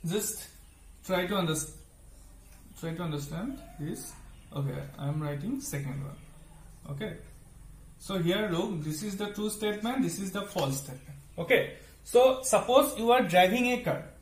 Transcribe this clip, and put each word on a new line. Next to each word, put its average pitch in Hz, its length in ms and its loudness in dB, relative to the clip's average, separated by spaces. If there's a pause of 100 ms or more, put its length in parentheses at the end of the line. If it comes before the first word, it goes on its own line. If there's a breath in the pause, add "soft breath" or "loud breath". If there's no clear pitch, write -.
just 202 420 -4 (580)
try 180 220 0
to 202 60 -2
unders-, 165 380 0 (1080)
try 165 140 -6
to 175 100 -6
understand 160 560 -6 (200)
this. - 320 -8 (440)
Okay, 139 280 -4 (160)
I'm 147 220 -4
writing 151 400 -4
second 139 420 -6
one. - 140 -10 (760)
Okay, 160 220 -6 (840)
so 196 220 -4
here 190 320 2
look, 175 320 0
this 156 180 -4
is 202 160 -6
the 208 100 -2
true 208 220 -2
statement, 214 540 0
this 170 160 -2
is 190 120 -4
the 202 120 -4
false 135 340 0
statement. - 400 -12 (200)
Okay, - 400 2 (260 loud breath)
so 254 400 6
suppose 247 560 6
you 233 120 4
are 254 120 8
driving 185 480 6
a 247 100 0
car. 143 220 -2 (180)